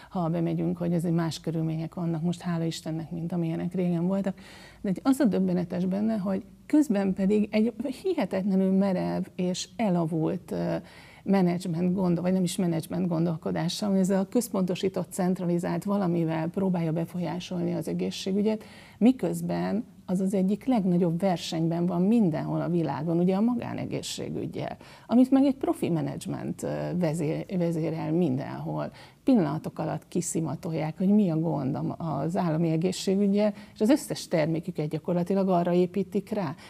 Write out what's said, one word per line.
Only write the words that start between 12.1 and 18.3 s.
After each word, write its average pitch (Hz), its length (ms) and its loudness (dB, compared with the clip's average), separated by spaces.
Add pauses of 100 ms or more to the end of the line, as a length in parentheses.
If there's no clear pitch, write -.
vagy 180 100 0
nem 190 100 2
is 175 140 -2
menedzsment 175 520 -2
gondolkodással, 170 800 -2
hogy 190 80 4
ez 185 120 4
a 196 180 0
központosított, 190 840 -2
centralizált 175 720 0
valamivel 170 640 0
próbálja 180 440 0
befolyásolni 170 840 -4
az 170 140 -4
egészségügyet, 190 760 -2 (340)